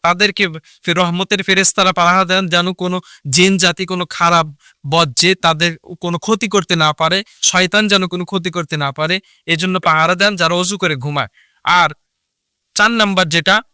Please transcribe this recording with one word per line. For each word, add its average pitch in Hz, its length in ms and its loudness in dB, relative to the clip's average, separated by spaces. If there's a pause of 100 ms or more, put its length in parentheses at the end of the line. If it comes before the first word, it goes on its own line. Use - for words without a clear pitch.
তাদেরকে 190 420 0 (380)
ফে-, 175 120 -2
রহমতের 180 500 0
ফেরেশতারা 190 500 2
পাহারা 180 320 4
দেন, 185 220 0
যেন 175 260 0
কোনো 180 240 -4 (320)
জিন 180 280 4
জাতি, 175 280 -2
কোনো 180 240 -6
খারাপ 170 380 2 (380)
বদ 160 280 0
যে 175 220 2
তাদের 165 360 0 (280)
কোনো 175 180 -4
ক্ষতি 214 300 -2
করতে 185 280 0
না 156 180 2
পারে, 160 240 0 (240)
শয়তান 185 460 0
যেন 196 200 2
কোনো 180 180 -6
ক্ষতি 185 260 -6
করতে 165 260 -6
না 143 140 -4
পারে, 156 240 -2 (300)
এজন্য 175 340 -2
পাহারা 165 360 2
দেন 202 200 0
যারা 170 180 0
অজু 180 240 -2
করে 165 180 -2
ঘুমায়। 135 340 -6 (360)
আর 170 240 4 (840)
চার 220 160 4
নাম্বার 202 380 2
যেটা 170 260 2 (180)